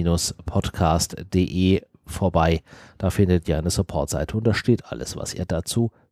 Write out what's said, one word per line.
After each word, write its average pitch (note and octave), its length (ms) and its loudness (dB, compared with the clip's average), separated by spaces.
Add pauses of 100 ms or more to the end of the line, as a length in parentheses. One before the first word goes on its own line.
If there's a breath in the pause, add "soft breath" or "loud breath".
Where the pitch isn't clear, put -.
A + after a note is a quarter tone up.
(460)
Podcast - 680 0
punkt - 180 -8
de F#2 480 2 (240)
vorbei. E2 560 0 (340 loud breath)
Da F#2 140 -2
findet F2+ 380 2
ihr D#2 100 0
eine D#2+ 120 -2
Supportseite D#2 680 -2
und A2 100 -2
da A2 80 2
steht - 320 2
alles, - 300 -10
was - 180 -10
ihr F2 100 -6
dazu G2 460 -2 (220)